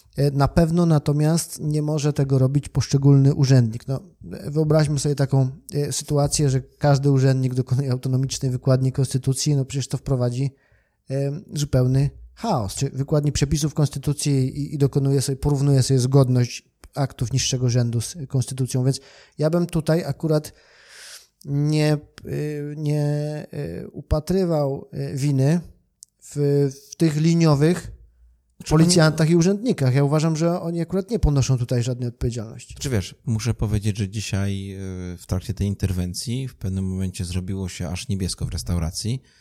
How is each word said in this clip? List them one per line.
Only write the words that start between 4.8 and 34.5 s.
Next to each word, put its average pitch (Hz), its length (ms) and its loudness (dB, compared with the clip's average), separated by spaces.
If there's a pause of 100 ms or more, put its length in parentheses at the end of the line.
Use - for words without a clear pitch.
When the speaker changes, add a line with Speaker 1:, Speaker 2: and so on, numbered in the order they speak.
Speaker 1:
sobie 147 160 0
taką, 135 360 2 (240)
e, 143 180 -2
sytuację, 143 580 0
że 131 100 0
każdy 139 500 2
urzędnik 131 440 4
dokonuje 127 380 0
autonomicznej 127 600 -2
wykładni 131 400 2
konstytucji, 135 640 0
no 135 80 2
przecież 135 240 -6
to 135 100 -4
wprowadzi, 127 520 -2 (600)
e, 139 300 -4 (140)
zupełny 135 560 2 (240)
chaos. 135 400 -2
Czy 139 160 -2
wykładni 147 420 0
przepisów 147 420 0
konstytucji 139 840 0
i, 147 140 -6
i 151 40 -4
dokonuje 139 440 2
sobie, 135 140 -4
porównuje 139 460 2
sobie 131 180 2
zgodność 127 720 2 (220)
aktów 135 380 -4
niższego 127 360 0
rzędu 120 320 0
z - 160 -8 (120)
konstytucją. 131 560 -2
Więc 131 160 0 (380)
ja 151 120 2
bym 175 160 0
tutaj 165 380 0
akurat 151 480 -2 (920)
nie, 151 480 2
e, 147 60 0 (800)
nie, 151 260 -2 (480)
e, 165 380 -10
upatrywał, 156 1040 -2
e, 139 220 -8
winy 139 460 2 (720)
w, 143 360 2 (220)
w - 40 -20
tych 160 200 2
liniowych 160 760 4 (640)
Speaker 2:
Znaczy, - 140 -10
Speaker 1:
policjantach 156 600 4
i 175 60 4
urzędnikach. 190 580 2
Ja 143 100 4
uważam, 156 320 0
że 170 240 0
oni 170 200 -4
akurat 185 300 -4
nie 226 80 0
ponoszą 139 400 2
tutaj 120 240 -2
żadnej 123 260 -6
odpowiedzialności. 120 640 -8
Speaker 2:
Czy - 160 -8
wiesz, 104 240 -2 (120)
muszę 113 280 -2
powiedzieć, 104 440 -2
że 101 100 -2
dzisiaj, 98 640 -6